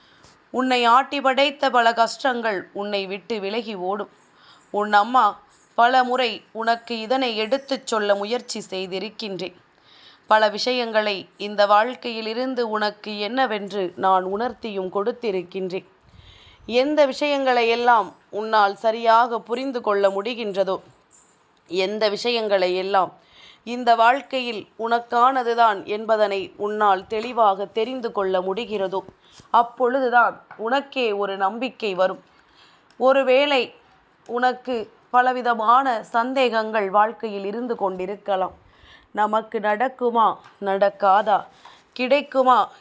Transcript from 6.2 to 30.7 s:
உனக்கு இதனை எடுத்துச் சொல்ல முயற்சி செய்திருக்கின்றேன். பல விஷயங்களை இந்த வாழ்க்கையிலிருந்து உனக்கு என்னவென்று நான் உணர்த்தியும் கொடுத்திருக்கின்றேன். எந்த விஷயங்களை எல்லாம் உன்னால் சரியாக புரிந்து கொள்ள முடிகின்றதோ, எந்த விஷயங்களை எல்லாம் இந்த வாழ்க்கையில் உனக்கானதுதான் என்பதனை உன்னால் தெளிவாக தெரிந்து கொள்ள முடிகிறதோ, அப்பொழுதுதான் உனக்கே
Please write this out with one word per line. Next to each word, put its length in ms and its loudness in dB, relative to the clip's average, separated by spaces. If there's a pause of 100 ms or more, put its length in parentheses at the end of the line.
உனக்கு 480 -4
இதனை 380 -2
எடுத்துச் 500 -4
சொல்ல 280 0
முயற்சி 540 -6
செய்திருக்கின்றேன். 840 -8 (720)
பல 220 4
விஷயங்களை 880 -2
இந்த 280 0
வாழ்க்கையிலிருந்து 1040 0
உனக்கு 500 -4
என்னவென்று 760 -4
நான் 300 2
உணர்த்தியும் 680 -6
கொடுத்திருக்கின்றேன். 920 -6 (800)
எந்த 400 2
விஷயங்களை 640 0
எல்லாம் 440 2 (160)
உன்னால் 460 2
சரியாக 640 2
புரிந்து 420 -6
கொள்ள 280 2
முடிகின்றதோ, 720 -4 (840)
எந்த 420 -2
விஷயங்களை 640 0
எல்லாம் 380 0 (500)
இந்த 320 2
வாழ்க்கையில் 720 0 (120)
உனக்கானதுதான் 1040 2
என்பதனை 720 -2
உன்னால் 500 0
தெளிவாக 580 0
தெரிந்து 460 -4
கொள்ள 300 -2
முடிகிறதோ, 600 -4 (480)
அப்பொழுதுதான் 920 0 (140)
உனக்கே 540 -4